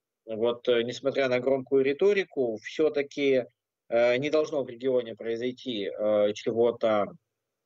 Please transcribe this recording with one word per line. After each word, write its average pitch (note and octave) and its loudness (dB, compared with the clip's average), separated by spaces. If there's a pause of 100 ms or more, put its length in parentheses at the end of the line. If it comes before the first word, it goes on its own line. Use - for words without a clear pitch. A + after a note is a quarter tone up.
(260)
вот, A2+ -2
э, A#2 4
несмотря C3 -2
на B2 0
громкую C3 2
риторику, C#3+ 0
всё-таки, C#3 0 (440)
э, B2 4
не D3 -2
должно D3+ 0
в A#2+ -12
регионе A#2+ -2
произойти, A#2 -6
э, G#2 2
чего-то A2+ 0 (580)